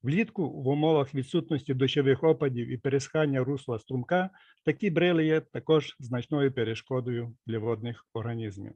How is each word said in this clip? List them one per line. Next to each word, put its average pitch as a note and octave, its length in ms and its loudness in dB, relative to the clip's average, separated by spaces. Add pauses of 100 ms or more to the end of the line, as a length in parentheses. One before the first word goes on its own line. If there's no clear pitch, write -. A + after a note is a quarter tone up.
Влітку E3 600 -2
в B2+ 60 0
умовах D3 460 2
відсутності C#3 600 -2
дощових C3+ 500 2
опадів C3+ 440 2
і B2+ 80 -6
пересихання C3+ 680 0
русла C3+ 340 -4
струмка F3 520 -2 (340)
такі F#3+ 260 0
брили E3+ 360 4
є D#3 140 4
також D3+ 580 0
значною C3+ 540 0
перешкодою A#2+ 840 -4 (100)
для A2+ 120 -4
водних A2+ 540 -4
організмів. A2 640 -8